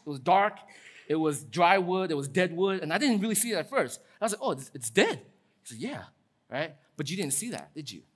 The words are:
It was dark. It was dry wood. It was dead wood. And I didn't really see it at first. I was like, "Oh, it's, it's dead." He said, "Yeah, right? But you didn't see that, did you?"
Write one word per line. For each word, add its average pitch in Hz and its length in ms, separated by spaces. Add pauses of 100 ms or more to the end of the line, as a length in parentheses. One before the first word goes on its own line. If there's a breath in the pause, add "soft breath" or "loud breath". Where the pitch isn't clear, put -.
It 151 40
was 139 100
dark. 196 400 (500 loud breath)
It 147 60
was 151 300
dry 175 340
wood. 185 320
It 156 40
was 139 120
dead 175 280
wood. 190 280
And 156 100
I 185 60
didn't 233 220
really 214 160
see 233 160
it 190 40
at 156 140
first. 196 300 (200 soft breath)
I 208 40
was 214 80
like, - 100
"Oh, 269 80
it's, 139 240
it's 135 160
dead." 339 300 (420)
He - 60
said, 110 100
"Yeah, 170 240 (480)
right? 151 240 (220 soft breath)
But 151 140
you 185 60
didn't 151 160
see 226 180
that, 76 260
did 139 160
you?" 82 100 (140)